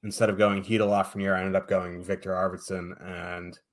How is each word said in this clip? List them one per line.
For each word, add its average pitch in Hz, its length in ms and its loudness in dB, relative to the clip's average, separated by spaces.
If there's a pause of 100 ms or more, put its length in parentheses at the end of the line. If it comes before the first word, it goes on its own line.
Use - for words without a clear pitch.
Instead 104 260 2
of 98 80 0
going 101 260 4
Chytil, 107 260 2
Lafreniere, 98 460 2
I 92 40 0
ended 95 160 -2
up 95 120 0
going 90 360 -2
Victor 95 280 -4
Arvidsson 92 720 -4
and 87 540 -10 (160)